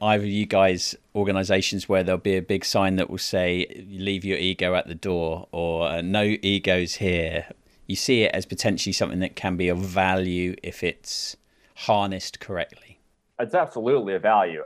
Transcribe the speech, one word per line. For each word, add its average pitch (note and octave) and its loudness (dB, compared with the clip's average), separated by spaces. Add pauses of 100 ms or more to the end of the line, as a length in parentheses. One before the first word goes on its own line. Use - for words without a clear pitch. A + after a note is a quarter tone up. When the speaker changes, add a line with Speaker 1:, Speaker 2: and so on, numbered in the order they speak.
Speaker 1:
either G#2+ 2
of G#2 -2
you G#2 0
guys' F#2+ 4 (200)
organisations F#2+ 0
where F#2+ 4
there'll F#2 0
be G2 2
a F#2 0
big F2+ -2
sign F#2+ 2
that F#2 0
will F#2 -8
say, F2+ 0 (240)
"Leave G2 -4
your F#2+ -2
ego F2+ 0
at F2 0
the E2+ -10
door," E2+ -4
or, E2+ -2
uh, E2 -2
"No G#2 2
egos F#2 2
here." E2 -2 (400)
You G2 -4
see A#2+ 2
it G#2 2
as F#2+ -4
potentially G2 -2
something F2+ -2
that F#2 -4
can F#2+ -4
be F2+ 0
of F2 0
value F#2 0
if - -12
it's - -6 (380)
harnessed G2+ -2
correctly. - -10 (400)
Speaker 2:
It's A#2+ -2
absolutely B2 0
a F#2 0
value. F#2 2